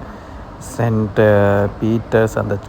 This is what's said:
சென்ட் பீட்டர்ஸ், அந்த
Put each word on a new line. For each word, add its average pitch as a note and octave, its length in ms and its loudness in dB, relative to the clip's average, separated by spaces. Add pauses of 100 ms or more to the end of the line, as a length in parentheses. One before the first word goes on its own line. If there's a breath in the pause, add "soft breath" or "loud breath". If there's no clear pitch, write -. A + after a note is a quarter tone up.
(680 loud breath)
சென்ட் A2 520 0 (560)
பீட்டர்ஸ், A2 600 0
அந்த G#2+ 200 -2 (120)